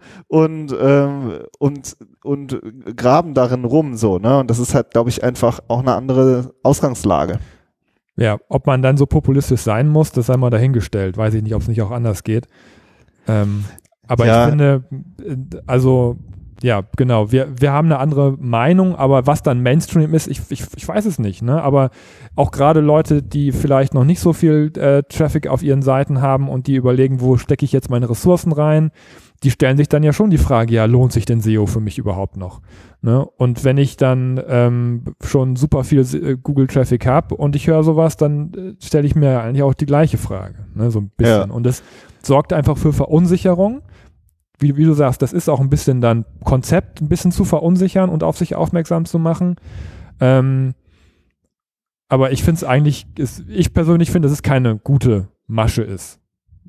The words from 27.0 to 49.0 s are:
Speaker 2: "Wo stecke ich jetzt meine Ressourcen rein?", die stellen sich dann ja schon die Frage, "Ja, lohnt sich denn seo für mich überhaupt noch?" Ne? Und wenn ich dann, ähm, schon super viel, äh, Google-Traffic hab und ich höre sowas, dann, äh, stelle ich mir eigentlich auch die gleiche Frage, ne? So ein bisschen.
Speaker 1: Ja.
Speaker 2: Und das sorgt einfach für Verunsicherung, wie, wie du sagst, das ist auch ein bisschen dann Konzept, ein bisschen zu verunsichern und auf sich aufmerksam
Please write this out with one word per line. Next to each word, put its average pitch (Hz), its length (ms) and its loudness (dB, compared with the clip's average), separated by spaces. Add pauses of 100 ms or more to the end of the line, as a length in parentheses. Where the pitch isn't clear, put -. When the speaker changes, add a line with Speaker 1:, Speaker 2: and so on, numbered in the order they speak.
Speaker 2:
"Wo 127 160 4
stecke 143 280 -2
ich 131 60 -2
jetzt - 180 0
meine 120 200 -2
Ressourcen 170 420 0
rein?", 156 400 2 (520)
die 139 60 2
stellen 131 280 2
sich 147 120 2
dann 151 140 2
ja 151 100 4
schon 214 160 2
die 165 80 4
Frage, 117 380 2
"Ja, 113 100 2
lohnt 123 280 4
sich 113 120 -2
denn 117 160 0
seo 107 240 2
für 110 140 -2
mich 104 180 -6
überhaupt 98 400 -6
noch?" 90 240 -14 (400)
Ne? 123 240 2
Und 123 380 -2
wenn 135 160 2
ich 139 180 0
dann, 131 500 0
ähm, 120 560 0 (200)
schon 131 320 0
super 139 280 -2
viel, 139 180 2
äh, 131 360 -2
Google-Traffic 131 680 0
hab 139 240 0
und 143 240 -2
ich 143 100 -6
höre 156 180 2
sowas, 160 340 2
dann, 147 360 -2
äh, 185 320 -16
stelle 147 220 0
ich 143 80 0
mir 135 260 2
eigentlich 131 220 -2
auch 135 100 2
die 147 140 -4
gleiche 143 320 2
Frage, 95 560 -12
ne? 113 160 -2
So 110 80 -2
ein 101 180 -6
bisschen. 107 320 2
Speaker 1:
Ja. 110 60 -10
Speaker 2:
Und 117 100 -4
das 127 160 -2 (400)
sorgt 139 320 0
einfach 151 240 0
für 151 160 0
Verunsicherung, 180 880 0 (800)
wie, 143 160 0
wie 156 80 4
du 160 80 4
sagst, 143 280 0
das 165 120 -2
ist 170 160 -4
auch 139 100 2
ein 135 100 0
bisschen 135 320 0
dann 117 240 0 (180)
Konzept, - 580 -2
ein 151 80 -2
bisschen 175 220 0
zu 202 140 0
verunsichern 180 640 0
und 160 140 -4
auf 160 140 -2
sich - 180 -4
aufmerksam 165 500 -2